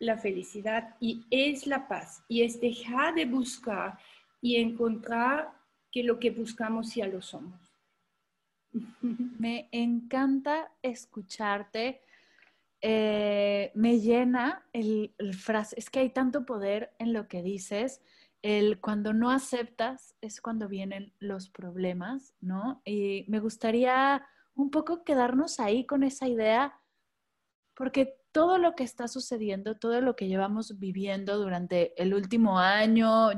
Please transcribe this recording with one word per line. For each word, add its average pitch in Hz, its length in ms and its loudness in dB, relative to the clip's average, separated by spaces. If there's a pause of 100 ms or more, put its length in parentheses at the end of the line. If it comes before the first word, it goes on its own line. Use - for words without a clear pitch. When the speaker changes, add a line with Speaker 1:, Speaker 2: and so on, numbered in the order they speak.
Speaker 1:
la 226 180 0
felicidad 208 800 -6
y 233 300 -4
es 269 360 0
la 277 220 -2
paz, 165 400 -10
y 233 140 2
es 233 180 -2
dejar 247 540 -2
de 320 100 0
buscar 226 760 -4 (440)
y 240 140 2
encontrar 233 920 0 (400)
que 247 120 -4
lo 233 160 2
que 240 120 2
buscamos 226 640 -4
ya 214 120 -2
lo 190 160 -6
somos. 180 360 -16 (1120)
<laughs> 240 680 -6
Speaker 2:
Me 233 340 -4
encanta 269 1000 0 (120)
escucharte. 220 1200 -6 (800)
Eh, 208 920 2
me 233 240 6
llena 247 720 2
el, 214 460 -2
el 196 160 -6
frase, 214 440 -2
es - 120 -12
que 262 100 0
hay 262 100 2
tanto 262 360 0
poder 208 520 -4
en 226 140 -2
lo 214 160 -4
que 180 140 -6
dices, 202 600 -6 (400)
el 208 380 2
cuando 208 320 -2
no 233 180 4
aceptas 254 880 -2
es 220 200 -14
cuando 220 280 -6
vienen 196 500 -8
los 196 300 -8
problemas, 185 920 -6
¿no? 190 440 -4
Y 202 440 -4
me 214 120 0
gustaría 254 840 2 (280)
un 277 160 0
poco 311 320 -2
quedarnos 262 560 2
ahí 233 280 2
con 277 180 2
esa 262 240 -2
idea, 233 520 2 (960)
porque 269 420 0 (140)
todo 349 280 4
lo 339 180 4
que 262 80 -2
está 240 240 -6
sucediendo, 214 680 -4
todo 233 240 0
lo 254 140 2
que 196 140 -4
llevamos 202 500 -2
viviendo 196 600 -4
durante 180 600 0
el 190 140 2
último 202 460 4
año, 220 760 6